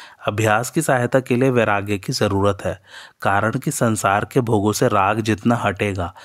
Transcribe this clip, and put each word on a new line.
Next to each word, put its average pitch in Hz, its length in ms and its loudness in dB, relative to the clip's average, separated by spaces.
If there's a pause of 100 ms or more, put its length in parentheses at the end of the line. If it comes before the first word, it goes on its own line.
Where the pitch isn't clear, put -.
(280)
अभ्यास 107 420 0
की - 120 -2
सहायता 131 380 2
के 131 160 0
लिए 131 140 2
वैराग्य 104 480 0
की 101 160 -6
ज़रूरत 98 520 0
है, - 160 -6 (400)
कारण 107 380 0
कि 147 120 -4
संसार 107 540 0
के - 160 0
भोगों 107 300 0
से 127 160 0
राग 104 320 2
जितना 113 360 0
हटेगा, 101 580 -4 (120)